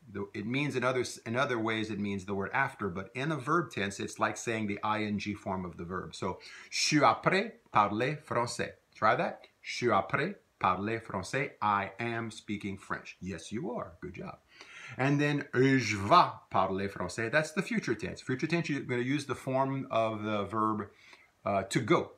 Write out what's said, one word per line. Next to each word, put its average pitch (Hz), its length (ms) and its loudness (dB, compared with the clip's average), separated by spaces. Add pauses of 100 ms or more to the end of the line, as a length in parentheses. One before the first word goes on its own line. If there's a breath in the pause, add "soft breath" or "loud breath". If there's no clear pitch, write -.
(120)
The, 101 220 -8
it 107 120 -6
means 131 300 0
in 123 80 0
other 127 180 2
s-, - 240 -4
in 113 100 -4
other 127 220 2
ways, 110 320 0
it 107 100 -6
means 101 260 -2
the 101 100 -4
word 95 180 -2
after, 131 360 0
but 92 260 -6
in 135 160 -2
a 156 60 -2
verb 147 340 0
tense, 101 280 -2
it's 107 200 -6
like 110 180 0
saying 110 300 -2
the 101 160 -2
I 107 200 0
N 104 140 0
G 101 160 -2
form 95 320 -4
of 85 120 -10
the 87 80 -8
verb. 85 280 -6
So, - 260 -4 (300 loud breath)
je - 280 2
suis 143 60 6
après 165 500 4 (200)
parler 110 500 4
français. 117 500 -2 (200)
Try 110 220 4
that. 190 320 -4 (140)
Je - 240 -6
suis 120 60 6
après 139 440 2 (240)
parler 101 400 0
français. 110 520 -4 (100)
I 101 380 2
am 117 300 -4
speaking 101 480 -6
French. - 440 -10
Yes, 90 300 -10
you 143 200 -6
are. 190 300 -8
Good - 140 -10
job. - 220 -12 (600 loud breath)
And 139 220 4
then, 147 260 2 (100)
euh, 131 240 8
je 107 180 2
vais 135 340 6 (200)
parler 95 380 2
français. 110 420 -4
That's 156 220 2
the 196 100 -2
future 202 320 0
tense. 87 260 -8
Future 131 240 -4
tense, 165 240 0
you're 143 120 -2
gonna 123 200 -2
use 131 240 -2
the 123 100 -4
form 135 540 -2
of 110 320 0
the 107 220 0
verb, 107 460 0 (540 loud breath)
uh, 101 200 2
to - 160 0
go. 131 380 2